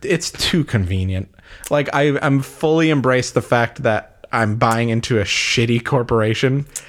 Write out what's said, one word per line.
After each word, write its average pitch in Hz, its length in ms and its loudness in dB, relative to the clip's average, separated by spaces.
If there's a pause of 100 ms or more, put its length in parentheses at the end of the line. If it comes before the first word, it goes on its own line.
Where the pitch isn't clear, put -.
It's 170 280 -2
too - 340 -2
convenient. 95 680 -2 (380)
Like, 147 220 0
I, 143 280 2
I'm 139 200 2
fully 160 500 0
embraced 127 420 0
the 120 80 2
fact 117 420 0
that - 480 -4
I'm 110 260 0
buying 117 320 2
into 113 300 0
a 101 40 0
shitty 117 600 0
corporation, 120 840 0 (220)